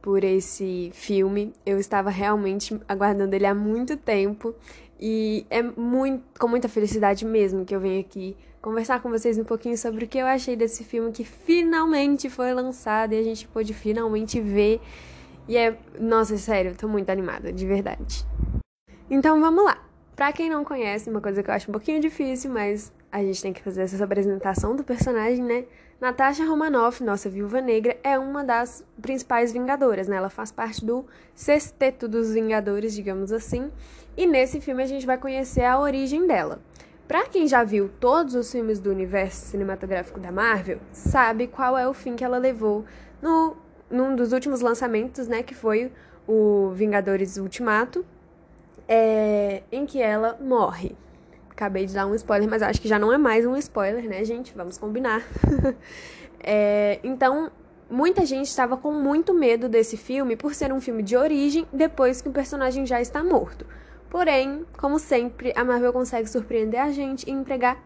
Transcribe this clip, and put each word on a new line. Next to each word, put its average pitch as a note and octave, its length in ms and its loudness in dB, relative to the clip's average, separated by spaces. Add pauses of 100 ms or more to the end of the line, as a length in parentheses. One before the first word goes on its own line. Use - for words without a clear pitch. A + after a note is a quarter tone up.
por G3 220 2
esse F#3 680 -2
filme. G3+ 600 0 (120)
Eu G3 120 0
estava G3+ 320 0
realmente G3+ 760 -2
aguardando G3+ 480 0
ele G3 100 2
há G3 80 4
muito A3 420 -2
tempo G#3 600 -2 (440)
e A3 500 -2
é A#3 120 0
muito, B3+ 640 -2 (160)
com A#3+ 80 2
muita A#3+ 200 0
felicidade G#3 580 0
mesmo G3 400 2
que G3 100 -4
eu F#3+ 40 -2
venho F#3+ 200 -2
aqui F#3+ 360 -10 (260)
conversar A3+ 400 -2
com B3 80 -6
vocês A3+ 280 0
um A3+ 60 -2
pouquinho A3+ 340 -4
sobre A3+ 280 -6
o - 20 -14
que C4+ 100 -6
eu C4 80 -2
achei C4 300 0
desse A3+ 280 -2
filme A3+ 280 -4
que A3+ 120 -8
finalmente D#4+ 1040 2
foi B3+ 240 -2
lançado A3+ 600 -2
e A3 40 2
a A3 60 2
gente A3+ 240 -4
pôde A3 260 -4
finalmente A3 680 -2
ver. G#3 420 2 (680)
E A#3 100 2
é, A3+ 200 2 (220)
nossa, A3 380 2
sério, G3 340 0
eu F3+ 40 -10
tô G#3+ 120 -6
muito G3+ 220 -2
animada, F#3+ 420 -4
de F#3 140 -6
verdade. - 600 -4 (840)
Então D4+ 300 4
vamos E4 260 6
lá. - 180 0 (320)
Pra C#4+ 160 0
quem E4 180 -4
não D4+ 140 -2
conhece, A3+ 460 -6
uma G#3+ 120 -4
coisa G3+ 200 -4
que G3+ 80 -6
eu G#3+ 40 0
acho G3+ 160 -4
um - 20 -6
pouquinho C4 280 -2
difícil, C4+ 520 -4
mas G#3 420 -4 (180)
a G3+ 120 -4
gente F#3+ 180 -4
tem F#3+ 100 -6
que - 120 -12
fazer F#3+ 180 -6
essa F#3+ 220 -4
apresentação G3 720 0
do C#4+ 80 -4
personagem, A#3+ 600 0
né? A#3+ 220 -2 (340)
Natasha C4+ 460 0
Romanoff, C#4+ 580 2
nossa G3+ 260 -2
Viúva G3+ 320 -4
Negra, A#3 420 2
é C4+ 140 2
uma C#4 260 -4
das B3 400 -2 (180)
principais A#3+ 500 0
Vingadoras, B3 560 0
né? G3 100 0
Ela F#3+ 120 -2
faz G#3+ 220 -10
parte A3+ 340 -8
do B3 200 -2 (300)
sexteto C4 720 0
dos A3 260 0
Vingadores, G#3+ 600 0
digamos G3 380 -6
assim. B3 400 -4 (440)
E F#4 100 0
nesse C4+ 360 2
filme C4 200 -4
a C4+ 60 -2
gente C4 180 -6
vai B3+ 120 2
conhecer C4 460 -2
a B3+ 160 4
origem C#4 460 0
dela. E3+ 340 0 (480)
Pra F#4 200 0
quem E4+ 200 2
já B3 160 6
viu G3+ 260 2 (100)
todos C4+ 360 2
os A#3+ 160 -2
filmes A3 280 -2
do G3 100 -4
universo F#3+ 580 -2
cinematográfico F#3+ 720 -6
da F3+ 120 -12
Marvel, G3 480 0 (120)
sabe A#3+ 560 2
qual B3+ 300 0
é B3+ 100 2
o C4+ 60 0
fim B3+ 220 -8
que A#3+ 80 -6
ela B3 140 0
levou A3 480 0 (360)
no, D#4+ 360 2 (320)
num C4 260 0
dos A#3+ 180 2
últimos B3+ 280 -2
lançamentos, A#3+ 680 -2
né? A#3 160 -2
Que B3+ 100 -12
foi A3+ 380 0 (360)
o G#3 440 4
Vingadores G3 680 0
Ultimato, A3+ 680 -2 (840)
é, G#3+ 840 4
em C4+ 140 -4
que C#4 160 -4
ela A3 400 0
morre. A3+ 540 0 (640)
Acabei G3 240 -2
de F#3+ 80 -8
dar G3 140 0
um G#3 80 0
spoiler, G#3+ 340 2
mas A3 140 0
acho G#3 180 0
que - 60 -4
já G#3 100 4
não G#3+ 160 4
é C#4 40 4
mais A#3 280 4
um B3+ 100 0
spoiler, A3+ 540 -2
né, F#3+ 160 -4
gente? A#3 300 -6
Vamos F3+ 220 -10
combinar. A3 500 -2
<laughs> - 40 -16 (1120)
É, G#3 600 2
então, C4 480 0 (360)
muita E4 380 4
gente C4+ 220 -2
estava B3+ 280 0
com D4 160 -2
muito D4+ 400 2
medo B3 380 4
desse A3+ 260 4
filme B3+ 400 -2
por C#4+ 200 -4
ser C4+ 180 -2
um C4+ 80 -2
filme A3+ 220 -4
de G3+ 120 0
origem D4 560 2
depois C4+ 480 2
que - 80 -8
o C#4 40 -6
personagem C4+ 520 -2
já B3 160 0
está B3 240 -2
morto. F#4 400 2 (460)
Porém, D4 560 2 (140)
como C#4+ 180 2
sempre, B3 580 0
a A#3+ 80 2
Marvel B3 300 2
consegue B3 340 0
surpreender A3 540 0
a D4 80 2
gente C4+ 400 -4
e - 20 -4
entregar C4 540 0